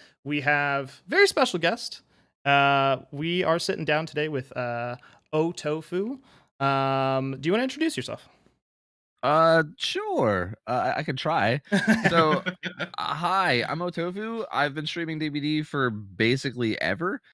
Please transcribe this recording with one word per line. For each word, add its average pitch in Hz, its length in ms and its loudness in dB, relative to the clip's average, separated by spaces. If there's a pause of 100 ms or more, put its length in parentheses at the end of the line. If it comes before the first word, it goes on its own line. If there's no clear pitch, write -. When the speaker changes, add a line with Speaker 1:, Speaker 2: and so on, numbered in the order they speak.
(240)
Speaker 1:
we 147 180 -4
have 139 680 0
very 370 200 6
special 277 320 2
guest. 170 420 -4 (440)
Uh, 139 520 4 (160)
we 165 280 -2
are 170 160 2
sitting 170 280 -4
down 151 200 0
today 151 220 -4
with, 139 300 -6
uh, 120 400 -4 (360)
Otofu. 170 840 -2 (400)
Um, 135 800 0
do 139 80 -4
you 175 60 2
wanna 226 100 2
introduce 285 320 -2
yourself? - 320 -8 (960)
Speaker 2:
Uh, 160 400 6 (140)
sure. 120 760 0 (140)
Uh, 120 260 0
I, - 40 -2
I 147 60 -4
could 147 140 -4
try. 139 440 0 (480)
So, 160 340 4 (120)
Speaker 1:
<laughs> - 240 -12
Speaker 2:
uh, 160 60 -4 (120)
hi, 165 680 0
I'm 151 140 -4
Otofu. 180 720 -6
I've 139 240 0
been 151 100 -6
streaming 160 340 -4
D 156 100 -2
B 147 100 -4
D 151 240 -2
for 135 260 0
basically 113 920 0
ever. 165 400 -2 (120)